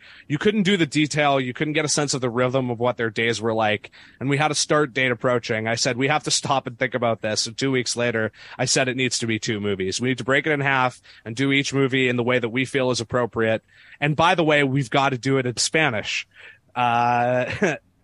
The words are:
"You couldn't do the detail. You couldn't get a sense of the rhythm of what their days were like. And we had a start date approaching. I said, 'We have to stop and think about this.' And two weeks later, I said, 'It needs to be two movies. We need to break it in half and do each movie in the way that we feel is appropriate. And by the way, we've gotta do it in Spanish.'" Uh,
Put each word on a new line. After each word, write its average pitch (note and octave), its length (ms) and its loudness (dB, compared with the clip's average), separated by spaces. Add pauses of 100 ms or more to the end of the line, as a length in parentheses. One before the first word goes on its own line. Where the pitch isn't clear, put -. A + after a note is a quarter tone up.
(280)
"You D3 100 -2
couldn't G#3 240 2
do G3 140 2
the E3 100 2
detail. C#3+ 540 0
You B2+ 120 -4
couldn't D3+ 200 -4
get D3+ 120 0
a D3 40 -2
sense D3 260 0
of C3 60 -4
the B2 100 -2
rhythm B2+ 400 0
of A#2 80 -4
what A#2+ 180 0
their A2+ 140 -2
days A2+ 300 -2
were A2+ 120 0
like. G#2+ 380 0 (300)
And C3 100 -2
we C#3 80 2
had D3+ 140 4
a - 20 -4
start D3+ 400 2
date C3 160 2
approaching. A#2+ 560 0
I A#2 80 0
said, A#2+ 220 -2
'We C3+ 100 0
have D3+ 180 2
to D3+ 60 -6
stop - 380 0
and A#2 100 -12
think B2+ 160 -2
about A#2 280 0
this.' G#2+ 260 -2
And A2+ 100 -14
two C3+ 140 0
weeks B2+ 240 -2
later, A2+ 340 0 (260)
I B2+ 100 0
said, C3 200 2
'It B2+ 100 -2
needs B2+ 220 -2
to A#2+ 80 -4
be A2 140 0
two A2 180 -4
movies. F#2+ 420 -4
We B2 100 0
need B2+ 80 -2
to A2+ 60 -10
break C#3 220 0
it D#3+ 60 0
in C#3+ 80 0
half C3+ 420 0 (220)
and A2+ 100 -10
do C3+ 160 0
each C#3 240 0
movie C3 340 2
in B2 60 0
the B2 80 0
way B2 160 2
that A#2 120 -2
we B2+ 140 -2
feel B2+ 280 0
is A#2 80 -2
appropriate. A2+ 640 -2 (360)
And D3 140 0
by E3+ 220 4
the E3+ 80 2
way, D3 180 4
we've C3+ 280 0
gotta C3+ 280 2
do C3+ 200 0
it B2+ 80 0
in A#2+ 100 -4
Spanish.'" C3+ 720 -2 (480)
Uh, A#2+ 960 0 (300)